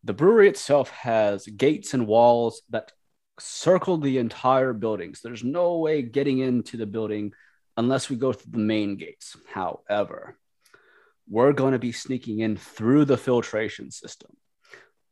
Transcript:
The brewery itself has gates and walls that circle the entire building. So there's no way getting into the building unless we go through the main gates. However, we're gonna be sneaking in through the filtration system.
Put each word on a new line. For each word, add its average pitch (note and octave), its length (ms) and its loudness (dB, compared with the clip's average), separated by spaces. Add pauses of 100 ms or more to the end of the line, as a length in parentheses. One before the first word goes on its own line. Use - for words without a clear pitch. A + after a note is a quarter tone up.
The - 80 -4
brewery G3 360 8
itself C#3 420 2
has G#2+ 560 0
gates A2 480 0
and B2 120 0
walls A#2 640 4
that A2+ 220 -8 (480)
circle F3+ 580 0
the C#3 200 0
entire B2+ 540 0
building. G2+ 420 -6
So - 140 -18
there's A#2 140 -16
no E3+ 360 -2
way D#3 240 -2
getting C3 360 -2
into B2 380 -2
the A2+ 100 -6
building G#2+ 460 -6 (440)
unless B2 320 0
we C3+ 80 -6
go B2+ 160 -2
through - 200 -12
the A#2 60 -6
main G#2+ 380 -2
gates. - 400 -18 (160)
However, - 840 -6 (920)
we're B2 240 2
gonna C3 260 2
be A#2+ 140 -6
sneaking A#2 480 -6
in A2 160 -2
through C3 500 2
the C3+ 100 2
filtration A2 760 -4
system. - 460 -20 (760)